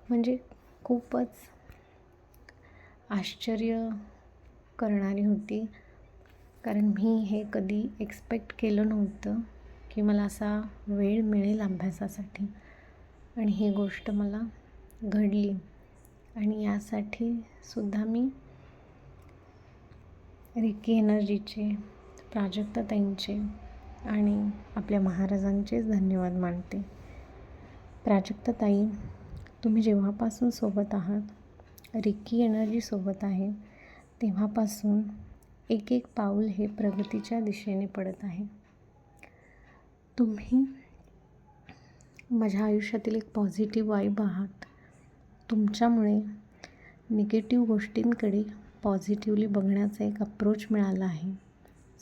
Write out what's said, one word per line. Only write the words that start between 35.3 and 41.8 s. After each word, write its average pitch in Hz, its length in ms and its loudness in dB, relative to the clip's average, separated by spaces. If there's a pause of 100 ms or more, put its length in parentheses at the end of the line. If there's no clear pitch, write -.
एक 214 220 0
एक 247 140 2 (100)
पाऊल 208 300 0
हे 208 220 -2
प्रगतीच्या 208 720 -2
दिशेने 202 460 -4
पडत 190 380 -8
आहे. 196 220 -6 (1700)
तुम्ही 240 460 2 (1700)